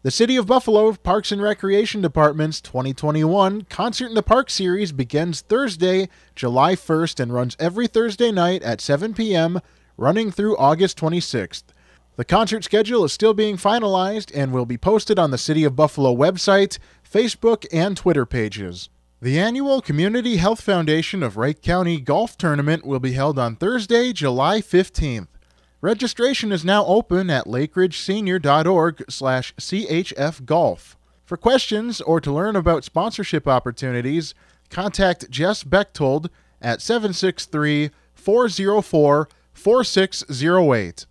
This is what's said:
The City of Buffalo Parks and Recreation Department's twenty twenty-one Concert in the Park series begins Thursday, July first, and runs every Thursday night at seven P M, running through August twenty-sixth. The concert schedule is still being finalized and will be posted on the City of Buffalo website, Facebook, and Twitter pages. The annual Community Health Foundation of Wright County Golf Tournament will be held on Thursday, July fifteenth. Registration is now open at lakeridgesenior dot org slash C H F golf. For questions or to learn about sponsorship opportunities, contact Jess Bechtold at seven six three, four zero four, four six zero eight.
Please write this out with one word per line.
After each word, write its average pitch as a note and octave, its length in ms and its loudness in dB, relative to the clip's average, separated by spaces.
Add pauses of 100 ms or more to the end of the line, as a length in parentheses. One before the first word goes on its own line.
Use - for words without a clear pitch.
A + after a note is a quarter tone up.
The C3 80 -2
City A#3 260 2
of A#3 100 0
Buffalo A3 460 4
Parks G3+ 400 -2
and G3+ 80 -4
Recreation G3+ 640 0
Department's D#3 580 0
twenty B2+ 320 -6
twenty-one E3 800 0
Concert A#3 380 -4
in A3+ 60 -10
the A3 80 2
Park - 280 2
series F#3 420 -2
begins D3 480 -4
Thursday, F#3 680 0 (260)
July C3 400 2
first, D#3+ 420 -2
and A#2+ 140 -4
runs B2 260 -4
every F3+ 280 -2
Thursday A3+ 440 0
night F3+ 320 0
at A#2 200 -4
seven F3+ 320 -2
P A3 200 -2
M, E3+ 280 0 (340)
running F#3+ 340 0
through G#3 280 0
August D#3+ 400 2
twenty-sixth. D#3 760 -4 (440)
The A#2+ 100 -4
concert G#3+ 380 2
schedule A3 400 2
is C#3+ 100 -2
still A3 180 2
being G#3 240 0
finalized G3+ 760 0
and C#3 180 -2
will B2+ 140 0
be A#2+ 100 -6
posted G3+ 420 2
on D#3+ 120 2
the B2+ 80 -2
City D#3 260 0
of C#3 100 2
Buffalo C#3 400 2
website, F#3+ 640 2 (320)
Facebook, A3+ 600 0
and F3 240 0
Twitter D3+ 300 0
pages. G2+ 640 -6 (320)
The C3+ 180 0
annual C4+ 400 0
Community G#3+ 560 0
Health G3 240 0
Foundation E3 600 0
of G#2+ 160 -4
Wright C#3 240 -2
County E3+ 360 0
Golf D3 380 -2
Tournament D3+ 480 0
will C3+ 160 -4
be B2+ 120 -4
held C3+ 260 -2
on A#2 180 -2
Thursday, A#3 560 0
July D3 480 0
fifteenth. C#3+ 680 -2 (520)
Registration A#3 680 0
is E3+ 140 -2
now G3+ 220 4
open F#3 420 2
at C#3 160 0
lakeridgesenior F#3 960 -2
dot D3 260 4
org E3+ 440 2
slash C3 480 -4
C G3+ 280 -6
H E3+ 300 -4
F C#3+ 300 -6
golf. D3 500 -2 (300)
For F3 100 -8
questions A#3 640 0
or D#3+ 220 0
to C#3+ 100 -4
learn G3 240 -2
about E3 280 0
sponsorship F3+ 600 -4
opportunities, B2+ 840 -2 (380)
contact F#3 580 -2
Jess D#3+ 340 -2
Bechtold D#3 680 0 (320)
at A#2 180 -4
seven G#3+ 320 -2
six F3+ 320 -2
three, D3 460 0 (240)
four A#3 340 2
zero G3 320 0
four, D3 480 4 (240)
four A#3+ 320 2
six - 480 0
zero D#3 400 2
eight. G2 380 -4